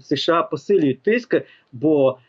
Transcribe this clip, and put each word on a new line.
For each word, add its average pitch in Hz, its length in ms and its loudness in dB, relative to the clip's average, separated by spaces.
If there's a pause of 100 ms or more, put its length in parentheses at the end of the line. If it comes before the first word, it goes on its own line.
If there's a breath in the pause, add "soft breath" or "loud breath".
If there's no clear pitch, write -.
С - 140 -4
Ш 165 180 0
А 165 100 0
посилюють 156 580 -2
тиск, 233 340 -2 (360 loud breath)
бо 135 460 0 (120 soft breath)